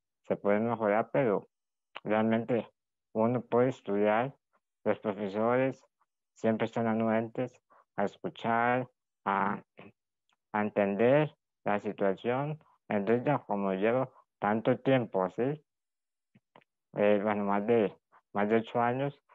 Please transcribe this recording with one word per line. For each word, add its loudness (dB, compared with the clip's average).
Se -4
puede 0
mejorar, 0
pero 0
realmente 0
uno 0
puede 2
estudiar, 0
los 0
profesores -2
siempre 0
están -2
anuentes -2
a -2
escuchar, -2
a, -2
a 0
entender 2
la -2
situación. -4
Entonces 0
ya 2
como -2
llevo 0
tanto 0
tiempo 0
así, -4
eh, 2
bueno, -2
más -2
de, 2
más 0
de 4
ocho -4
años -2